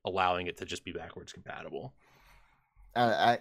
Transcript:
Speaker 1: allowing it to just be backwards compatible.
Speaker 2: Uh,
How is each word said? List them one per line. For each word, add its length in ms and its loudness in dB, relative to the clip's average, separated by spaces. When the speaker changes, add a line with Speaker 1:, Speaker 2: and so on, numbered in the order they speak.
Speaker 1:
allowing 420 2
it 100 -6
to 80 -10
just 200 -8
be 80 -8
backwards 400 -12
compatible. 640 -12
Speaker 2:
Uh, 460 6